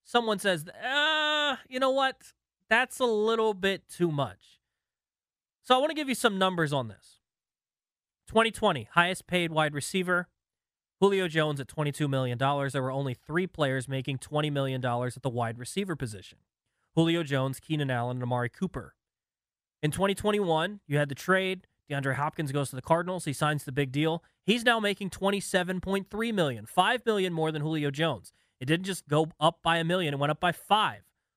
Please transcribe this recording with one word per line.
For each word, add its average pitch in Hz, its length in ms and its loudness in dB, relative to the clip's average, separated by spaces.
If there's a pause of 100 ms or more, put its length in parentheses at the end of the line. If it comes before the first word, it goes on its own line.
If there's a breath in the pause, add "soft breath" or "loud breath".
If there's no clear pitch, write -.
someone 220 340 0
says, 180 300 0
"Uh, 294 880 0 (120)
you 254 100 -6
know 262 120 4
what? 262 440 0 (340)
That's 240 300 2
a 254 80 2
little 220 480 2
bit 190 340 -2
too 175 220 0
much." 139 500 -6 (1000)
So 254 120 4
I 254 40 4
wanna 302 160 0
give 294 140 -4
you 254 60 0
some 214 220 0
numbers 180 360 0
on 127 160 -2
this. - 320 -20 (1080)
Twenty 226 240 2
twenty, 170 400 0
highest 175 380 2
paid 170 240 0
wide 151 200 2
receiver, 175 540 -2 (720)
Julio 190 300 4
Jones 151 320 0
at 127 80 -8
twenty-two 147 400 -2
million 131 300 0
dollars. 139 340 0
There 139 100 -2
were 131 80 -2
only 135 240 -4
three 170 320 -4
players 135 400 -2
making 135 320 -4
twenty 151 320 -2
million 135 300 -2
dollars 123 360 -2
at 131 60 -20
the 131 80 -2
wide 117 280 -4
receiver 180 360 -4
position: 107 440 -10 (580)
Julio 165 260 4
Jones, 135 380 0
Keenan 147 300 -2
Allen, 123 260 -2
and 123 80 -4
Amari 123 240 0
Cooper. - 480 -8 (840)
In 151 120 0
twenty 196 220 2
twenty-one, 196 720 0
you 147 100 0
had 147 100 2
the 139 60 -6
trade. 185 540 0 (200)
DeAndre 139 260 -2
Hopkins 147 360 -4
goes 139 200 -2
to 135 60 -12
the 127 60 -10
Cardinals. 170 440 0
He 147 60 -2
signs 151 300 0
the - 80 -12
big 135 220 -2
deal. 160 320 0 (180)
He's 226 220 2
now 233 160 4
making 202 300 -2
twenty-seven 185 720 -2
point 190 300 -4
three 226 220 -4
million, 131 340 0
five 220 400 2
million 196 260 0
more 160 200 0
than 156 100 -4
Julio 151 300 -2
Jones. 139 400 -2 (260)
It 127 60 -10
didn't 170 220 0
just 190 200 -6
go 156 220 2 (100)
up 165 240 2
by 165 140 2
a 165 80 0
million. 165 300 0
It - 20 -4
went 143 160 0
up 147 80 -6
by 175 100 2
five, 170 520 0 (340)